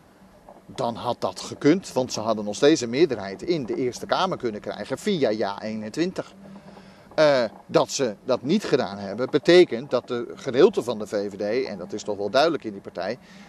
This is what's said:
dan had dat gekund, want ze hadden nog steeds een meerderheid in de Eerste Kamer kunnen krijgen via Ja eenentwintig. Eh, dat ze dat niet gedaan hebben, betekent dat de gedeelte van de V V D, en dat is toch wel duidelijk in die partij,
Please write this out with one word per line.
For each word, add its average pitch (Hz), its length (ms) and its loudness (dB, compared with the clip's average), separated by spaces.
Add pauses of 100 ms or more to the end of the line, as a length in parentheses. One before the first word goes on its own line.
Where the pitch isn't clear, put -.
(640)
dan 120 300 -6
had 113 260 -6
dat 95 180 -6
gekund, - 540 0
want 127 200 -2
ze - 60 -6
hadden 107 260 -2
nog 104 100 -6
steeds 151 260 4
een 117 80 -6
meerderheid 113 520 -2
in 156 240 -4
de 110 100 -6
Eerste 123 300 -6
Kamer 151 320 -2
kunnen 104 240 -6
krijgen 104 360 -8
via 151 320 0
Ja 101 320 -2
eenentwintig. 110 720 -6 (840)
Eh, 143 280 4 (220)
dat 139 240 2
ze 117 340 -2
dat 123 180 0
niet 170 220 0
gedaan 101 340 2
hebben, 104 320 -6
betekent 147 600 6
dat 123 160 0
de 120 280 -4
gedeelte 151 480 4
van 113 160 -4
de 104 80 -8
V 101 240 -4
V 98 40 -16
D, 104 320 -2
en 101 100 -10
dat 92 160 -10
is 139 100 -8
toch 101 140 -6
wel 101 120 -4
duidelijk 139 340 2
in 110 80 -8
die 98 100 -12
partij, 101 360 -8 (320)